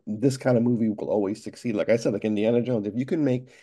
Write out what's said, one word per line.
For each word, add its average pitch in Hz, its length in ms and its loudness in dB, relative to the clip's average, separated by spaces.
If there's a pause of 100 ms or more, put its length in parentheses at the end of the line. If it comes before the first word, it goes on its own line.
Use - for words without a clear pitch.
this 123 300 0
kind 127 220 2
of 113 40 2
movie 117 280 2
will - 180 -6
always 101 340 0
succeed. 107 340 -6
Like - 120 0
I 113 80 -2
said, 127 160 0
like 104 140 -2
Indiana 110 340 2
Jones, 117 260 -2
if 104 80 -4
you 127 120 -4
can 160 180 0
make, 127 240 0 (140)